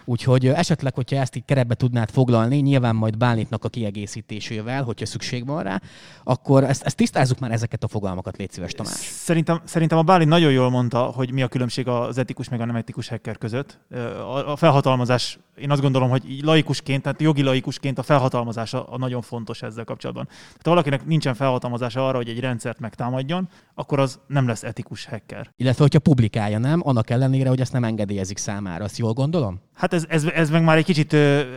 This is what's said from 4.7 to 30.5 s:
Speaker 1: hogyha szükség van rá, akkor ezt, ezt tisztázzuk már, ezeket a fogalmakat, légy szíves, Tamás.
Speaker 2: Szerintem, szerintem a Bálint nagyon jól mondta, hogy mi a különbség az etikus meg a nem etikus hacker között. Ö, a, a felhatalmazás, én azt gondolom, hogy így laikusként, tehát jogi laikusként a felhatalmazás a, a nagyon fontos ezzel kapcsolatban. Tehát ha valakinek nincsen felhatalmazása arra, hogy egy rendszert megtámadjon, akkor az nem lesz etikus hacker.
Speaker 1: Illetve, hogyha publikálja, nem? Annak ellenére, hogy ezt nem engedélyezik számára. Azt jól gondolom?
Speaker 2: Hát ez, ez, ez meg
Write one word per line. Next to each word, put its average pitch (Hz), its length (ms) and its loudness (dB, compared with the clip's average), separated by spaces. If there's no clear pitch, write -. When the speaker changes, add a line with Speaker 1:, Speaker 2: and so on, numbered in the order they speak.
Speaker 1:
hogyha 117 220 -6
szükség 120 400 -6
van 151 180 -6
rá, 190 180 -4
akkor 135 400 4
ezt, - 200 -2
ezt - 120 -4
tisztázzuk 135 440 0
már, 123 120 -4
ezeket 113 320 -4
a 107 40 0
fogalmakat, 95 500 -6
légy 98 140 -8
szíves, 87 200 -8
Tamás. - 220 -10
Speaker 2:
Szerintem, 165 680 -2
szerintem 160 340 2
a 165 40 6
Bálint 165 280 6
nagyon 165 220 6
jól 127 180 4
mondta, 123 340 0
hogy 123 280 -4
mi 135 100 -2
a 123 60 0
különbség 127 400 -4
az 120 300 -2
etikus 123 320 -4
meg 117 120 -4
a 117 40 -4
nem 117 100 -4
etikus - 320 -8
hacker 113 300 -8
között. 123 420 -8
Ö, 123 120 -10
a, 113 500 -6
a 147 40 -4
felhatalmazás, 131 840 2
én 139 160 -6
azt 139 100 2
gondolom, 131 280 2
hogy 123 200 0
így 139 140 -10
laikusként, 147 600 0
tehát 139 180 -6
jogi 151 200 2
laikusként 135 560 0
a 131 60 -4
felhatalmazás 120 720 0
a, 127 200 -6
a 120 40 -8
nagyon 123 240 -4
fontos 117 400 -10
ezzel 113 220 -10
kapcsolatban. 120 440 -10
Tehát - 360 -20
ha 165 60 0
valakinek 139 360 2
nincsen 147 280 2
felhatalmazása 123 760 -2
arra, 131 100 0
hogy 117 120 -4
egy 113 100 -6
rendszert 123 400 -4
megtámadjon, 131 720 -4
akkor - 260 -2
az 135 280 0
nem 131 200 2
lesz 113 160 -2
etikus - 420 -10
hacker. 107 500 -12
Speaker 1:
Illetve, 127 260 2
hogyha 147 180 6
publikálja, 110 580 2
nem? 143 260 0
Annak 123 260 0
ellenére, 131 400 2
hogy 127 120 2
ezt 127 120 -4
nem 127 100 0
engedélyezik 101 540 -4
számára. 101 460 -8
Azt 98 140 -8
jól 113 160 0
gondolom? 131 460 -2
Speaker 2:
Hát 180 260 -2
ez, 160 100 -4
ez, 156 140 2
ez 156 160 2
meg 165 140 4